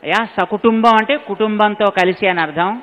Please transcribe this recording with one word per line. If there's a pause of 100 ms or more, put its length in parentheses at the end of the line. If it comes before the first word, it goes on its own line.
అయ్యా,
సకుటుంబం
అంటే
కుటుంబంతో
కలిసి
అని
అర్థం